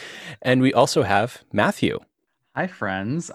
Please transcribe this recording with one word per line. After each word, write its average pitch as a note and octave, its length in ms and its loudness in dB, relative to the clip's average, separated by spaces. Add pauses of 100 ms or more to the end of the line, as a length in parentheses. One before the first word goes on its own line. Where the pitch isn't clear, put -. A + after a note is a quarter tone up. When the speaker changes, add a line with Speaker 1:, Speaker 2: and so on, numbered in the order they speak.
(120)
Speaker 1:
<laughs> - 300 -16
Speaker 2:
And B2+ 180 2
we B2+ 140 4
also C#3 300 4
have G2+ 480 0
Matthew. A2 480 0 (560)
Speaker 3:
Hi, D#3 100 -2
friends. A2 680 -6